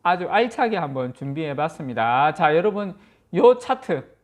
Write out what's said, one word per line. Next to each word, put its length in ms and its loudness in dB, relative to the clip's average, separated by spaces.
아주 260 0
알차게 480 0
한번 380 -6
준비해봤습니다. 1200 -2
자, 200 2
여러분, 380 0
요 240 6
차트. 460 -4